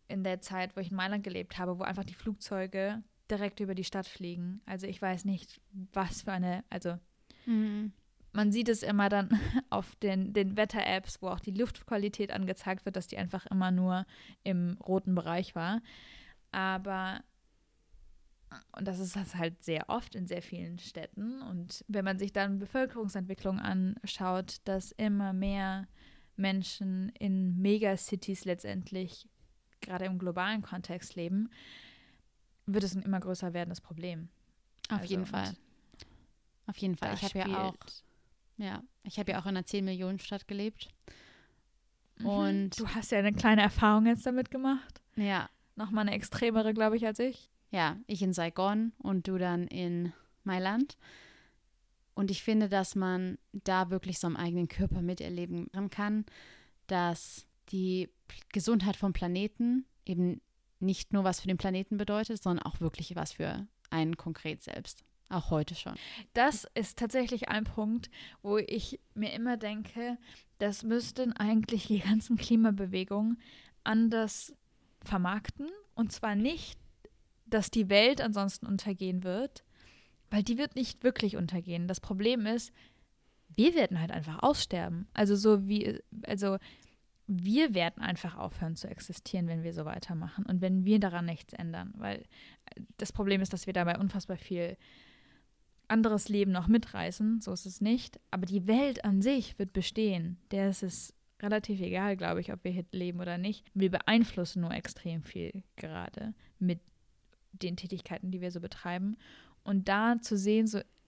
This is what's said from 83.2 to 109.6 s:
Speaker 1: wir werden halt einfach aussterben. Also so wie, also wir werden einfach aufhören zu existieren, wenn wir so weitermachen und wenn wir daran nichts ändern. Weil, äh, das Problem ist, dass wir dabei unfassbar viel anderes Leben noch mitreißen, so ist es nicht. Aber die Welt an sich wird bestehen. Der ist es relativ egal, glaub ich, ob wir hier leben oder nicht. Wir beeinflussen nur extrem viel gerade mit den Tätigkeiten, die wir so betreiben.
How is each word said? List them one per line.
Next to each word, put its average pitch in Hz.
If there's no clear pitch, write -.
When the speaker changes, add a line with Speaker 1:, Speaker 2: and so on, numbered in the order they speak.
Speaker 1:
wir 311
werden 190
halt 165
einfach 156
aussterben. 175
Also 202
so 202
wie, 208
also 196
wir 208
werden 170
einfach 170
aufhören -
zu -
existieren, -
wenn 165
wir 170
so 160
weitermachen 165
und 185
wenn 185
wir 208
daran 175
nichts -
ändern. 170
Weil, -
äh, -
das 214
Problem 196
ist, 190
dass 180
wir 190
dabei 170
unfassbar 190
viel 175
anderes 220
Leben 202
noch 180
mitreißen, 214
so 196
ist 185
es 185
nicht. 226
Aber 180
die 185
Welt 254
an 196
sich 254
wird 196
bestehen. 180
Der 196
ist 190
es -
relativ 208
egal, 185
glaub 175
ich, 180
ob 180
wir 180
hier 180
leben 175
oder 175
nicht. 196
Wir 190
beeinflussen 190
nur 170
extrem -
viel 185
gerade -
mit 175
den 180
Tätigkeiten, 185
die 180
wir 180
so 175
betreiben. 185